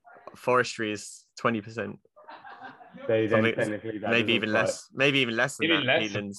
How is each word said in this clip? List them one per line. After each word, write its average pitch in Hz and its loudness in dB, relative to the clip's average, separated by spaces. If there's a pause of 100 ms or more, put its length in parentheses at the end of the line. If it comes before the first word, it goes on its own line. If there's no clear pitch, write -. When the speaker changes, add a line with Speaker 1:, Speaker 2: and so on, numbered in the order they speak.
(360)
Speaker 1:
forestry 117 0
is - -12 (120)
twenty 117 0
percent. 107 -8 (1080)
Speaker 2:
So - -
then 110 4
Speaker 1:
Something, 113 4
Speaker 2:
technically 107 -4
that 104 -4
Speaker 1:
maybe 117 4
Speaker 2:
isn't 101 2
Speaker 1:
even 107 0
Speaker 2:
quite 110 4
Speaker 1:
less, - -2
maybe 139 2
even 117 0
less 131 0
than 151 -4
Speaker 3:
Even 147 2
Speaker 1:
that. 127 4
Speaker 3:
less 104 -4
than 101 -4
Speaker 1:
Peatlands, 101 -12